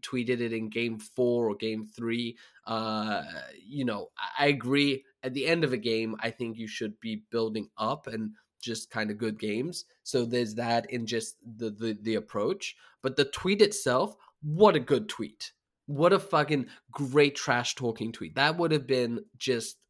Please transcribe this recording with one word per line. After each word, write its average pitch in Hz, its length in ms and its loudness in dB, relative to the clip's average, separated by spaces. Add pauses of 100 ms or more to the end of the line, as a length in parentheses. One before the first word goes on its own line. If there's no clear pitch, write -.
tweeted 123 380 0
it 113 120 -2
in 110 160 -2
game 113 300 -2
four 120 500 2
or 104 80 0
game 110 300 -4
three. 117 500 -4 (300)
Uh, 107 560 -2 (340)
you 131 280 -6
know, 104 340 -4
I, 107 260 -2
I 147 40 6
agree. 139 560 2 (180)
At 127 120 -4
the 135 120 -4
end 165 180 2
of 127 80 2
a 127 40 0
game, 113 440 0
I 117 100 -2
think 113 260 -6
you 113 120 -8
should 107 320 -6
be 110 300 -6
building 110 460 -2
up 120 300 -4
and 110 260 -8 (280)
just 113 300 -8
kinda 107 240 -4
good 107 240 -4
games. 117 480 -4 (160)
So 123 220 0
there's 117 320 -2
that 117 340 0
in 120 160 -4
just 113 380 -4
the, 113 260 -6
the, 110 300 -4
the 110 160 0
approach. 110 600 -2 (260)
But 131 140 -2
the 139 80 4
tweet 196 380 2
itself, 147 540 2 (260)
what 160 340 6
a 135 40 2
good 120 280 2
tweet. - 440 -10 (340)
What 151 260 4
a 190 60 6
fucking 151 480 2 (240)
great 143 440 4
trash 120 400 0
talking 113 380 -4
tweet. - 240 -10
That 151 200 4
would 165 160 2
have 135 140 2
been 120 380 0 (120)
just, 117 420 -2 (120)